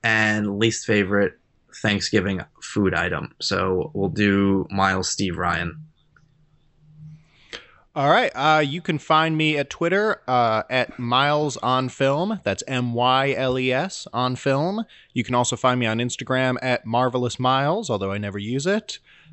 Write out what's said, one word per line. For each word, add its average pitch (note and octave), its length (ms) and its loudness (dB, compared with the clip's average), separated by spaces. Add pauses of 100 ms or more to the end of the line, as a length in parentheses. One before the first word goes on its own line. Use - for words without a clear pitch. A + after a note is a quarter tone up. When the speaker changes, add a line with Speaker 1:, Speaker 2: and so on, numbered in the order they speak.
Speaker 1:
and G#2+ 560 0
least A2+ 280 0
favorite G2+ 520 2 (440)
Thanksgiving G2 580 0 (220)
food F#2+ 320 0
item. E2+ 460 -4
So F#2+ 540 -2
we'll G2 140 -2
do G2 640 2
Miles, F#2+ 400 0
Steve, F2+ 260 -4
Ryan. E2+ 460 -4 (2000)
Speaker 2:
All C#3+ 160 4
right. A3 240 4
Uh, D#3 260 4
you D3+ 220 -2
can D#3+ 160 -2
find D#3+ 400 2
me D#3 180 2
at C#3+ 140 -2
Twitter, G3 580 0
uh, A#2 400 2
at B2+ 300 -2
Miles C#3 600 2
on B2+ 300 0
Film. D#3 560 0
That's - 220 -2
M B2 260 -2
Y B2+ 440 2
L B2+ 220 0
E B2+ 140 0
S D#3+ 400 -4
on B2+ 240 0
film. E3 480 0 (300)
You A#2+ 100 -2
can B2 100 -4
also A#2+ 220 0
find B2+ 240 2
me A#2+ 60 0
on A2 120 0
Instagram B2+ 600 -2
at B2+ 240 -2
Marvelous B2 540 0
Miles, C#3 500 0
although G2 240 -2
I G2+ 60 -4
never G2+ 200 -6
use B2 280 -4
it. G#3 320 -2 (340)